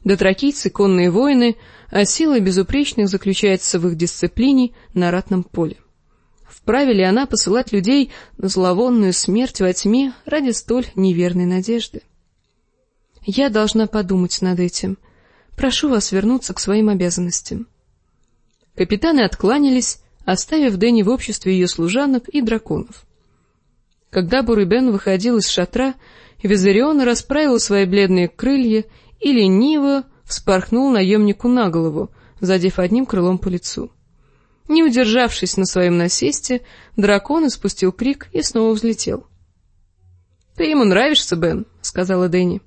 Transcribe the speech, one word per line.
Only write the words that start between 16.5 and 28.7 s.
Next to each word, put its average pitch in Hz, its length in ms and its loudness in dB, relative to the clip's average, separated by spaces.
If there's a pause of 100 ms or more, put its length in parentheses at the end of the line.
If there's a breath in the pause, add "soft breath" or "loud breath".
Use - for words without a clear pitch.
к - 60 -10
своим 214 300 0
обязанностям". 175 800 -4 (1080)
Капитаны 240 460 0
откланялись, 254 800 0 (240)
оставив 226 520 0
Дэнни 226 240 4
в 190 80 2
обществе 214 440 -2
ее 180 140 2
служанок 240 640 -2
и 294 120 -2
драконов. 220 640 -6 (1040)
Когда 190 340 0
Бурыбен 226 480 2
выходил 196 460 0
из 196 100 -2
шатра, 254 480 -2 (480 soft breath)
Визарион 208 580 4
расправил 254 580 0
свои 196 260 0
бледные 185 420 2
крылья 233 580 0 (340 soft breath)